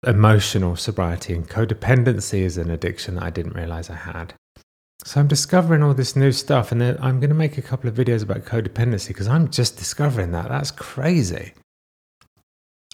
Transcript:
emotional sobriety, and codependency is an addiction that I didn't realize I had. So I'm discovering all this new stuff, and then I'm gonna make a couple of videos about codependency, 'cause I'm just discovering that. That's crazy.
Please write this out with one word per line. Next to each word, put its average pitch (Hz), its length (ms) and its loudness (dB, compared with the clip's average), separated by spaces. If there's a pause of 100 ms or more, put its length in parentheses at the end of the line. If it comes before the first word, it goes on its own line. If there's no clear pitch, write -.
emotional 104 680 4
sobriety, 87 600 -4
and 85 140 -6
codependency 110 920 0
is 90 180 0
an 85 120 -2
addiction 87 440 -4
that 87 80 -6
I 87 80 -6
didn't 85 240 -6
realize 85 360 -8
I 92 40 -12
had. 85 400 -12 (720)
So - 160 0
I'm 143 80 6
discovering 165 540 2
all 147 100 4
this 127 240 0
new 135 160 4
stuff, 127 400 0
and 117 80 2
then 123 180 0
I'm 131 220 0
gonna 147 140 2
make 156 240 0
a 131 40 -8
couple - 260 -4
of 110 80 -4
videos 117 260 2
about 101 240 -6
codependency, 113 680 -2
'cause 98 140 -4
I'm 147 220 4
just - 260 0
discovering 117 560 -2
that. 85 160 -4
That's 139 220 -4
crazy. 131 840 -2 (1400)